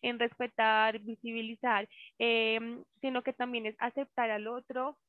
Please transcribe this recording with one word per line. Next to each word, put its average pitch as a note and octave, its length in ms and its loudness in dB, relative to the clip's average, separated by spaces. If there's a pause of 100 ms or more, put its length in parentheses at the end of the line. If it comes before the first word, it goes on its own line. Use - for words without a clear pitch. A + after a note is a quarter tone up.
en A#3+ 160 -2
respetar, A3 800 2
visibilizar, A3+ 880 -2 (300)
em, A3+ 640 2 (180)
sino B3+ 220 -2
que C4 100 -2
también B3 340 -4
es G#3+ 120 -6
aceptar B3 520 -2
al G#3+ 180 -4
otro B3+ 500 -6 (100)